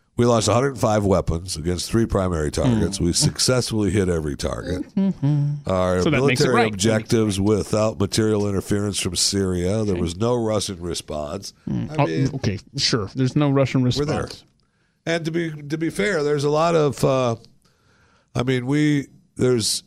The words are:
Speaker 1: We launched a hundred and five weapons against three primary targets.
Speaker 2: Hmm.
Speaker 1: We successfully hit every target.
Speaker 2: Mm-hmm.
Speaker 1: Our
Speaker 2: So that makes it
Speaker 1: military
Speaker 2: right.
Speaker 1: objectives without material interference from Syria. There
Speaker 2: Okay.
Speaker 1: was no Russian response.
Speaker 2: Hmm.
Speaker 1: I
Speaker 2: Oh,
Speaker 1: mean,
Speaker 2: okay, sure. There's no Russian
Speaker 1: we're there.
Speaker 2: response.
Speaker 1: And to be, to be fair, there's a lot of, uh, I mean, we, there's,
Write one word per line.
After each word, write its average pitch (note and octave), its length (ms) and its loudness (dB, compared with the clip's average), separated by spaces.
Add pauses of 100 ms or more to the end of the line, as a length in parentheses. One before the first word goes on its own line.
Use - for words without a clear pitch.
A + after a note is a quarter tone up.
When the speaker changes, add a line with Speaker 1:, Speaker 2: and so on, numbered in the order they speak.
(160)
Speaker 1:
We A#2+ 100 4
launched A#2 200 4
a G2+ 80 4
hundred B2 160 2
and B2+ 80 -8
five G#2+ 260 2
weapons F2+ 520 0
against E2+ 340 -4
three A2+ 160 2
primary F2+ 460 0
targets. G#2 460 0
Speaker 2:
Hmm. E2+ 80 0
Speaker 1:
We F2 60 2
successfully A#2+ 800 0
hit F#2+ 180 2
every D#2 280 -2
target. D2 580 -6
Speaker 2:
Mm-hmm. D3 760 0
Speaker 1:
Our F#2 340 2
Speaker 2:
So - 80 2
that C3+ 120 2
makes C3+ 180 2
it D3 40 2
Speaker 1:
military C3 100 2
Speaker 2:
right. A#3 180 2
Speaker 1:
objectives G#2+ 680 0
without G#2 580 0
material G#2 500 0
interference G2+ 520 -2
from F2+ 160 -4
Syria. F#2+ 680 -2
There G#2 120 -2
Speaker 2:
Okay. F2 60 -4
Speaker 1:
was E2+ 160 -4
no A#2 200 0
Russian G#2+ 440 -4
response. D#2+ 720 -8 (120)
Speaker 2:
Hmm. A#2 260 -4
Speaker 1:
I - 80 -10
Speaker 2:
Oh, C#3+ 80 0
Speaker 1:
mean, D3 300 -2
Speaker 2:
okay, G#2 240 -4 (160)
sure. A2+ 400 -2
There's C3 180 0
no D3 160 4
Russian C3+ 320 2
Speaker 1:
we're B2 80 4
there. C3+ 320 -2
Speaker 2:
response. - 220 -12 (600)
Speaker 1:
And E3 200 -2
to E3 80 -4
be, E3+ 180 -2
to D3+ 260 -8
be D#3+ 140 -2
fair, F#3+ 320 0
there's D3 220 0
a D3 60 2
lot E3 260 4
of, D3 280 2
uh, C3 300 2 (1040)
I B2+ 80 0
mean, B2+ 220 0
we, D3 420 2 (280)
there's, B2 500 0